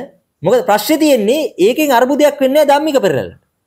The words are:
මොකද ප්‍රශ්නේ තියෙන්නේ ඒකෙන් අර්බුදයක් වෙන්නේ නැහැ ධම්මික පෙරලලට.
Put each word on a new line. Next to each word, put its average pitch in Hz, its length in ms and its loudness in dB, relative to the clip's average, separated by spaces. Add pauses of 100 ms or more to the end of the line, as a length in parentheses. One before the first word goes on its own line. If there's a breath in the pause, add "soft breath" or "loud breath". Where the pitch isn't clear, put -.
(440)
මොකද 233 220 0
ප්‍රශ්නේ 285 340 -2
තියෙන්නේ 269 580 0
ඒකෙන් 254 340 0
අර්බුදයක් 262 480 2
වෙන්නේ 269 260 2
නැහැ 277 60 2
ධම්මික 294 300 0
පෙරලලට. 120 360 -4 (300)